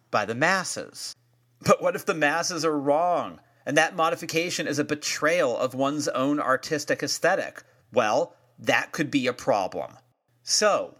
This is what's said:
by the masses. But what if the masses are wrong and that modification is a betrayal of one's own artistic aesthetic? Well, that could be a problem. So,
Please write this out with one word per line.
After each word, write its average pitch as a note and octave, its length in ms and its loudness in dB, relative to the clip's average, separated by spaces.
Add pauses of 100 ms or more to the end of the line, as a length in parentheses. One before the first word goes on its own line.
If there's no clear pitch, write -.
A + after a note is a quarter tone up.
(120)
by G#2+ 140 2
the A2+ 100 -4
masses. D3+ 800 -2 (460)
But - 200 4
what F3 140 0
if - 100 -10
the G3+ 80 2
masses D#3+ 500 0
are D3+ 160 0
wrong C#3+ 600 0 (260)
and C#3+ 120 -2
that D#3+ 180 4
modification E3 720 -2
is C#3+ 120 -2
a D3 40 2
betrayal D3+ 760 0
of B2+ 180 -2
one's C#3 320 -2
own C#3+ 320 0
artistic C3+ 640 -2
aesthetic? D3+ 600 -2 (280)
Well, A#2+ 440 2 (220)
that A#2 340 0
could C#3+ 200 -4
be B2+ 160 2
a A#2+ 60 2
problem. F2+ 640 -2 (460)
So, E3 560 0